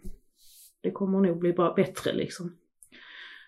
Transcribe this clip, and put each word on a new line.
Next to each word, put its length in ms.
det 100
kommer 300
nog 180
bli 140
bara 220
bättre 380
liksom. 440